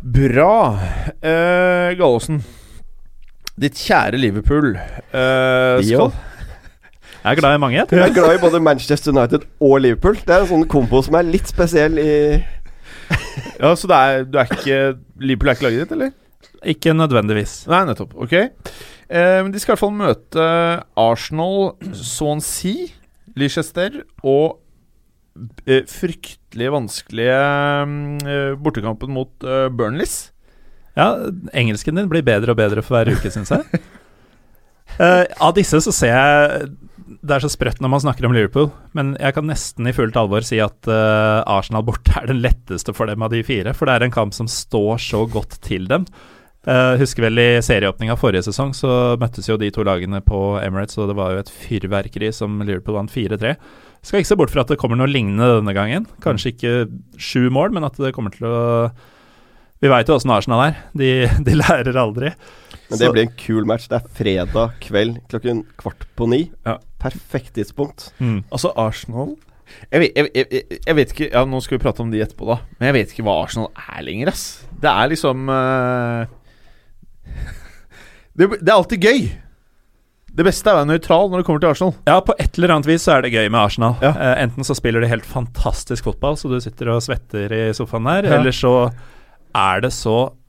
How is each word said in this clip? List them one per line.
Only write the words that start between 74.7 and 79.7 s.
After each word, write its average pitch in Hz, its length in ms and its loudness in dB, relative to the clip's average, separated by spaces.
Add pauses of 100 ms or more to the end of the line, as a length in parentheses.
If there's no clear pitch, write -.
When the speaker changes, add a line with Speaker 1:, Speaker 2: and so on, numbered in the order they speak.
Speaker 1:
Det 147 80 4
er 113 180 4
liksom, 135 400 -2
eh, 123 1800 -4
<laughs> - 0 - (1040)
det, 185 120 4 (100)
det 165 100 0
er 214 60 6
alltid 190 320 2
gøy. 247 160 4 (1080)